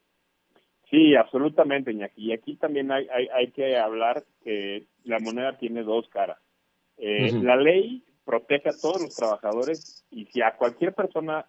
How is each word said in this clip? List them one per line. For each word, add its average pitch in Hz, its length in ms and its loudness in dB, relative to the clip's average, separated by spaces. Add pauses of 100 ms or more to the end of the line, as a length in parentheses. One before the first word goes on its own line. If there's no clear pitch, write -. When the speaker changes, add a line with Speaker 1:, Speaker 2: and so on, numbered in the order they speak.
(880)
Speaker 1:
Sí, 151 260 8
absolutamente, 139 760 2
Iñaki. 107 360 -8
Y 113 60 -2
aquí 139 240 -8
también 139 360 -4
hay, 135 160 -2
hay, 123 260 -2
hay 123 160 0
que 135 280 -2
hablar 113 460 0 (200)
que 104 440 -6 (160)
la 113 160 -2
moneda 123 360 -6
tiene 117 280 -6
dos 113 260 -2
caras. 95 260 -4 (640)
Eh, 107 340 0
Speaker 2:
Ujú. 117 120 -2
Speaker 1:
la 123 120 6
ley 190 480 2 (220)
protege 143 420 -2
a 147 100 -2
todos 175 220 -2
los 147 160 -8
trabajadores 113 920 -4
y 107 160 -14
si 120 160 -4
a 113 160 2
cualquier 131 340 -2
persona, 160 560 -4